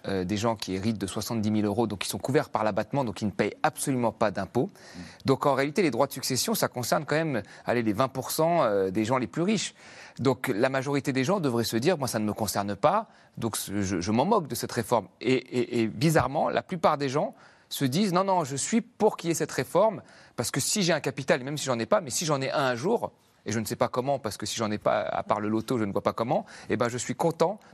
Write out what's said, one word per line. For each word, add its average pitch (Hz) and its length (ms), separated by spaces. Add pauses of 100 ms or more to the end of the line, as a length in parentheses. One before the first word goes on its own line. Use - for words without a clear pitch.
euh, 95 160
des 101 140
gens 113 180
qui 95 200
héritent 101 240
de 98 80
soixante-dix 107 440
mille 107 140
euros, 104 220
donc 101 120
qui - 100
sont 101 100
couverts 135 300
par 110 140
l'abattement, 107 400
donc 107 120
qui 110 100
ne 95 60
payent - 320
absolument 127 480
pas 110 200
d'impôts. 104 380 (560)
Donc 131 200
en 139 100
réalité, 147 260
les 160 80
droits 127 180
de - 60
succession, 135 400
ça 135 140
concerne 147 360
quand 147 120
même, 151 260 (240)
allez, 120 160
les 110 100
vingt 123 160
pour - 240
cent, 165 320
euh, 98 280
des 110 120
gens 127 140
les 120 100
plus 156 140
riches. 196 320 (460)
Donc 127 280
la 123 220
majorité 135 420
des 131 120
gens 190 160
devraient 117 240
se 113 120
dire, « 151 240
Moi, 131 80
ça 117 120
ne 107 60
me 104 80
concerne 101 420
pas », 196 340 (280)
donc 117 200
ce, 101 240
je, 92 180
je 95 120
m'en 123 140
moque 196 220
de 120 80
cette - 160
réforme. 113 360 (140)
Et, 131 120
et, 120 480
et 110 60
bizarrement, 135 600
la - 140
plupart 170 360
des 139 120
gens 160 240 (360)
se - 140
disent, « 165 300
Non, 185 100
non, 185 200
je 139 120
suis 220 260
pour - 360
qu'il 170 120
y - 20
ait 156 40
cette 156 160
réforme, 170 500 (340)
parce 120 160
que 147 80
si 202 240
j'ai 165 100
un 147 80
capital, 143 400
et - 20
même 143 140
si - 80
j'en 123 140
ai 113 80
pas, 208 120
mais 143 120
si - 140
j'en 143 160
ai 135 100
un 143 160
un 240 80
jour, 160 360 (340)
et 104 80
je 113 60
ne 107 60
sais 117 120
pas - 100
comment, 127 320
parce 104 160
que 107 100
si - 120
j'en 110 140
ai 104 60
pas, 113 260
à 87 200
part 104 160
le 107 80
loto, 110 300
je 110 80
ne 98 80
vois 101 100
pas 107 80
comment, 143 340 (240)
eh 110 60
ben, 117 140
je 123 80
suis 123 180
content 165 460 (120)